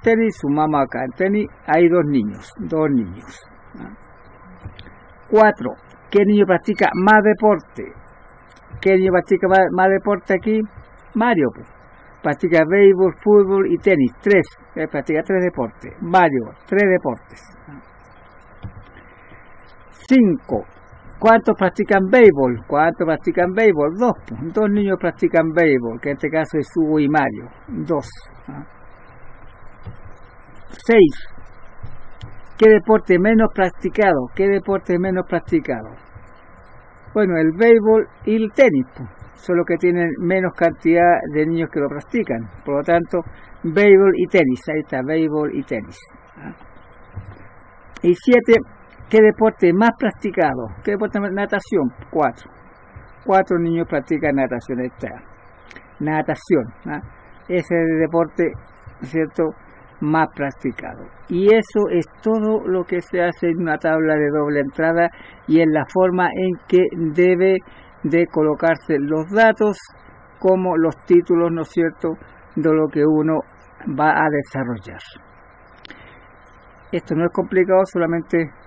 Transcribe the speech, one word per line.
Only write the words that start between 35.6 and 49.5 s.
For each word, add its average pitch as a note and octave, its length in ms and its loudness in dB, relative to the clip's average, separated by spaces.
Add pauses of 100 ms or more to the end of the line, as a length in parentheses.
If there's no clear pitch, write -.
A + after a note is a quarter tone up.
Bueno, F#3 240 0
el D#3+ 160 2
béisbol A3 540 4 (180)
y G#3+ 120 0
el A3 160 -4
tenis, C#3 340 2 (100)
pues, B2 120 -14 (260)
solo F3 320 -2
que E3+ 100 -2
tienen F3 420 0
menos F#3 360 -2
cantidad E3+ 640 2 (160)
de D3+ 120 0
niños E3 240 -4
que D#3 100 -6
lo C#3 80 -2
practican. C#3 600 -6 (160)
Por C#3+ 120 -4
lo D3 60 -2
tanto, E3+ 360 -2 (460)
béisbol G3 520 6
y F3+ 120 0
tenis. C3+ 400 0
Ahí D#3 120 -4
está, C3+ 220 -8
béisbol D3+ 540 -4
y C#3 60 -4
tenis. - 360 -10 (380)
¿Ah? E3 180 -16 (1500)
Y F3 120 2
siete, A#3 460 4 (480)
¿qué A3 140 4
deporte G#3+ 500 4